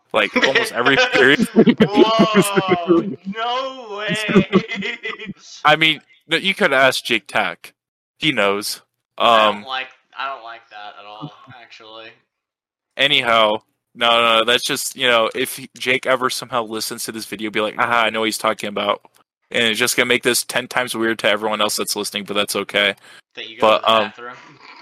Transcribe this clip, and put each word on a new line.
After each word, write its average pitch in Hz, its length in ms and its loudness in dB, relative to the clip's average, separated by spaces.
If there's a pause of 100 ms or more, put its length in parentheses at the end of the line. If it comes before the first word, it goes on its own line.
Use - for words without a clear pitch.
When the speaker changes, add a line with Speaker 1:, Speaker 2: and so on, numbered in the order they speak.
(140)
Speaker 1:
Like, 104 220 2 (100)
almost 226 280 0
every 123 220 0 (100)
Speaker 2:
<laughs> 254 80 -2
Speaker 1:
period. - 260 4 (420)
Speaker 2:
Whoa! 190 1300 2 (100)
No 240 720 -8
way! 214 480 0
<laughs> 214 1200 -6
Speaker 1:
I 151 100 6
mean, 156 260 2 (260)
no, 160 100 0
you 185 160 -2
could 185 180 0
ask 131 320 4
Jake 113 240 -2
Tack. 95 460 -4 (460)
He 156 120 -2
knows. 104 500 -2 (360)
Speaker 2:
I 110 280 6
don't 104 120 2
Speaker 1:
Um, 104 60 -16
Speaker 2:
like, 131 240 -8 (300)
I 135 160 -6
don't 120 100 -16
like 117 260 -18
that 104 300 -18
at 101 60 -20
all, 104 280 -16 (260)
actually. 113 520 -20 (840)
Speaker 1:
Anyhow, 120 640 4 (360)
no, 117 160 0 (120)
no, 117 180 4
no, 110 60 2
that's 123 180 2
just, - 320 -6
you 131 120 -4
know, 117 280 2
if 127 220 -6
he, 135 200 -18
Jake 127 280 -4
ever 127 240 0
somehow 123 340 -6
listens 110 420 -8
to 123 60 -8
this 110 140 -10
video, 107 240 -8
be 104 120 -4
like, 107 160 -4
"Aha, 117 260 2
I 107 60 0
know 113 120 -4
what 110 60 0
he's 110 100 -2
talking 107 320 -4
about." 101 320 -2 (500)
And 120 140 0
it's 110 140 0
just 120 180 0
gonna 123 100 2
make 123 160 2
this 120 220 0
ten 123 220 -4
times 123 280 -4
weird 113 240 0
to 113 100 2
everyone 107 320 0
else 104 140 -2
that's - 200 -6
listening, 104 280 -6
but 98 120 -8
that's 101 200 -2
okay. 101 400 0 (400)
Speaker 2:
That 110 140 -14
you 110 100 -20
go 117 80 4
Speaker 1:
But, 110 120 6
Speaker 2:
to - 60 -6
the 110 60 4
Speaker 1:
um, 110 140 4
Speaker 2:
bathroom? 120 300 -14 (460)